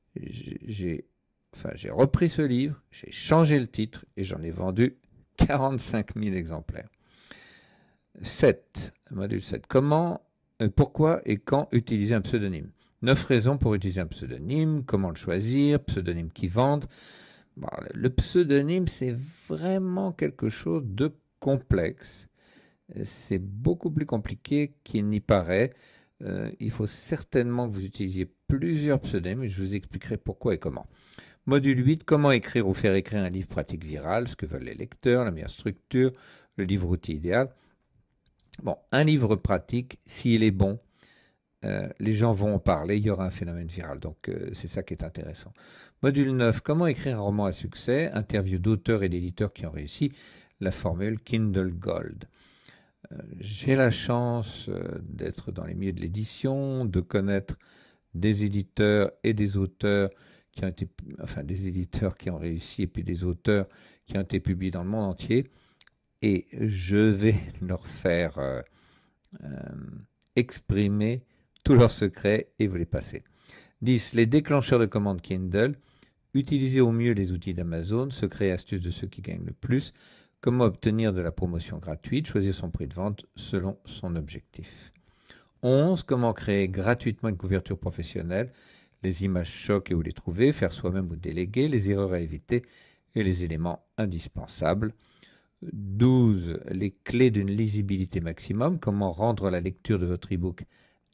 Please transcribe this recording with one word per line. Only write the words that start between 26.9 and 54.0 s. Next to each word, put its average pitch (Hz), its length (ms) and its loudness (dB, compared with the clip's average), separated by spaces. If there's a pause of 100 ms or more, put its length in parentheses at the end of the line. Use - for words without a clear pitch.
que 107 40 -6
vous 95 120 -6
utilisiez 92 440 -4 (200)
plusieurs 147 500 0
pseudonymes 98 440 -4
et 120 40 -4
je 95 140 -6
vous 95 140 -2
expliquerai 101 420 -8
pourquoi - 380 -2
et - 20 0
comment. - 280 -8 (600)
Module 135 400 6
huit, 160 180 4
comment 147 280 6
écrire 117 360 2
ou 95 60 4
faire 98 220 4
écrire 98 280 0
un 90 60 -2
livre 92 180 -4
pratique 80 380 -6
viral, 78 420 -2
ce 120 80 -10
que - 100 -8
veulent 64 180 -8
les - 120 -12
lecteurs, 123 480 2
la 110 80 0
meilleure 82 180 -8
structure, 127 600 0 (460)
le 101 80 -2
livre 92 240 0
outil 85 240 -2
idéal. 90 420 0 (1080)
Bon, - 140 -4 (160)
un 147 140 4
livre 127 320 4
pratique, - 680 -2
s'il 113 380 2
est 110 80 6
bon, 98 280 2 (880)
euh, 98 240 -4 (100)
les 107 140 0
gens 113 180 4
vont 104 240 2
en 95 40 0
parler, 87 380 2
il 104 60 2
y 107 60 2
aura 95 160 0
un 90 60 -2
phénomène 85 360 -8
viral. 82 320 -10
Donc, - 300 -10
euh, 87 240 -6
c'est 98 140 -10
ça 92 160 -6
qui - 100 -12
est 82 100 -8
intéressant. 80 500 -12 (480)
Module 135 300 2
neuf, 120 300 2
comment 165 260 0
écrire 131 300 -2
un 107 40 -4
roman 104 240 0
à 95 60 0
succès, 123 600 -2
interview 95 480 0
d'auteurs 107 440 2
et 95 60 0
d'éditeurs 90 440 -2
qui - 120 -10
ont 80 60 -8
réussi, 76 400 -4 (480)
la 95 120 0
formule 101 480 -2
Kindle 95 540 0
Gold. 87 520 -6 (840)
Euh, - 60 -12 (220)
j'ai 104 360 -2
la 131 160 6
chance, 120 800 -2